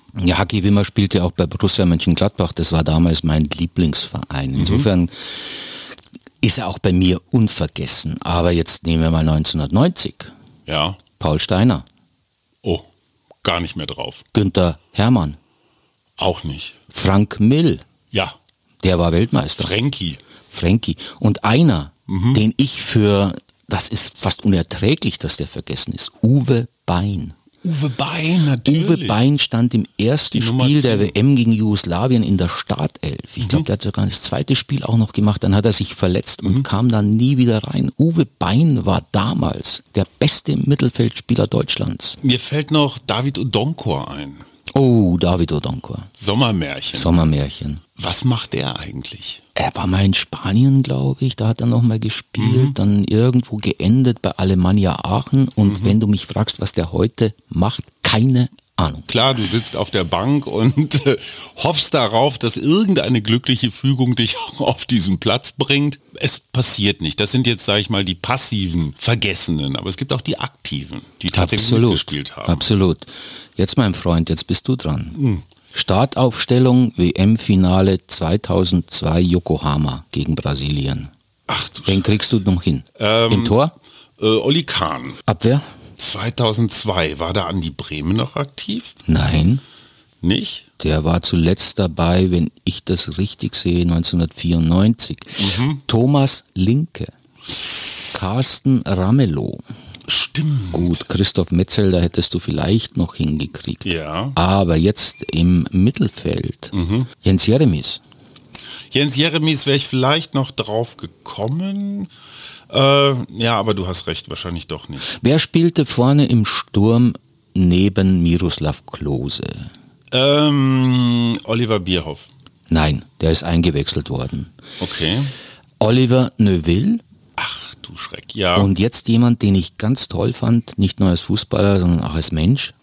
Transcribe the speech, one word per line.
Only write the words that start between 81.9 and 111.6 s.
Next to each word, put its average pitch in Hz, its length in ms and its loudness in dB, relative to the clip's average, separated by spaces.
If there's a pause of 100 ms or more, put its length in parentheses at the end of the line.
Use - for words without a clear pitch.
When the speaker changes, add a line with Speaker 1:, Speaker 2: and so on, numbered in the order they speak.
Speaker 2:
Scheiße. 95 40 0
Speaker 1:
kriegst 104 300 0
du 117 80 4
noch 95 240 0
hin? 71 200 0 (140)
Speaker 2:
Ähm, 113 360 2
Speaker 1:
Im 104 120 2
Tor? 131 280 2 (460)
Speaker 2:
äh, - 60 -2
Olli 117 380 2
Kahn. 71 500 -4 (140)
Speaker 1:
Abwehr? 117 340 0 (360)
Speaker 2:
Zweitausendzwei, 104 1200 -2
war 85 140 -4
da 95 120 -2
Andi 82 240 -4
Brehme 76 460 -6
noch 127 200 -4
aktiv? 175 600 -8 (100)
Speaker 1:
Nein. 80 540 2 (640)
Speaker 2:
Nicht? - 420 -2 (200)
Speaker 1:
Der 78 200 0
war 85 180 0
zuletzt - 560 0
dabei, 90 540 0
wenn 85 180 0 (140)
ich - 200 -4
das - 360 -4
richtig - 360 -6
sehe, 87 300 0
neunzehnhundertvierundneunzig. 85 1300 0 (400)
Speaker 2:
Mhm. 135 300 -2
Speaker 1:
Thomas 135 580 2 (100)
Linke. 117 520 0 (1040)
Carsten 127 720 0
Ramelow. 92 760 0 (480)
Speaker 2:
Stimmt. 139 640 -2
Speaker 1:
Gut, 87 380 -2
Christoph 95 420 0
Metzelder 90 500 2
hättest 87 320 0
du 87 60 -2
vielleicht 82 580 -2
noch - 180 -2
hingekriegt. - 680 -6
Speaker 2:
Ja. 85 500 -4
Speaker 1:
Aber 92 420 2
jetzt 92 400 0 (140)
im 87 400 2
Mittelfeld. - 1040 -2
Speaker 2:
Mhm. 101 320 -2 (160)
Speaker 1:
Jens 95 240 2
Jeremies. 107 560 2 (880)
Speaker 2:
Jens 139 260 0
Jeremies 156 500 0
wär 139 80 4
ich 135 120 0
vielleicht 135 460 0
noch 135 180 -2
drauf 110 460 -4
gekommen. 196 1120 -6 (640)